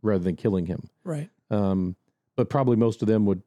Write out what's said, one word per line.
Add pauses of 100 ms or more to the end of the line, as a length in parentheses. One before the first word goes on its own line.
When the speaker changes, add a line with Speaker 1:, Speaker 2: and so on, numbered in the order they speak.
Speaker 1:
rather
than
killing
him. (160)
Speaker 2:
Right. (200)
Speaker 1:
Um, (400)
but
probably
most
of
them
would